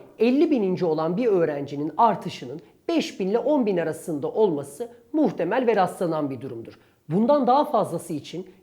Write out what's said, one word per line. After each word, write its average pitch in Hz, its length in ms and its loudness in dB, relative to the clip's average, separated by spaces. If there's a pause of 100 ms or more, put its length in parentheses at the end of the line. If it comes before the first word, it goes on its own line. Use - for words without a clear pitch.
(200)
elli 277 320 4
bininci 185 340 0
olan 160 320 0
bir 254 80 0
öğrencinin 151 720 0
artışının 170 640 0 (260)
beş 330 320 -2
bin 185 80 -2
ile 214 120 2
on 262 260 2
bin 202 120 0
arasında 156 540 -4
olması 202 600 0 (220)
muhtemel 226 540 0
ve 226 80 4
rastlanan 165 540 0
bir 131 120 -10
durumdur. 117 380 -14 (300)
Bundan 233 380 2
daha 277 180 4
fazlası 170 480 -2
için 160 360 -10 (140)